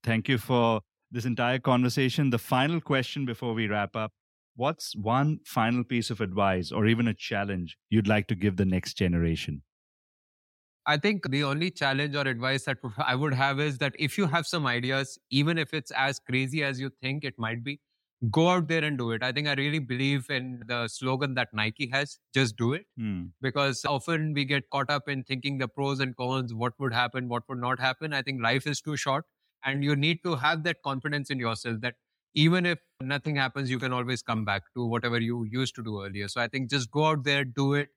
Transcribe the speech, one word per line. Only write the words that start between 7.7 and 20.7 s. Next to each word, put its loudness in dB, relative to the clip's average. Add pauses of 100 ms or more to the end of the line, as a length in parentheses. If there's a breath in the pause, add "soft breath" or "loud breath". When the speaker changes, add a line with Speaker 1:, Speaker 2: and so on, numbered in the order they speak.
Speaker 1:
you'd 4
like 4
to 0
give 0
the 2
next 0
generation? 0 (1200)
Speaker 2:
I 4
think 0
the 2
only 0
challenge 0
or 0
advice 0
that -4 (120)
<laughs> -10
I 0
would 0
have 2
is -2
that -2
if -2
you 2
have 0
some -2
ideas, -2 (100)
even 2
if -4
it's -6
as 0
crazy -2
as -2
you -4 (120)
think -4
it -8
might -4
be, -8 (520)
go 8
out 4
there 2
and 0
do -2
it. -2
I 0
think -2
I 0
really 0
believe 0
in -4
the -2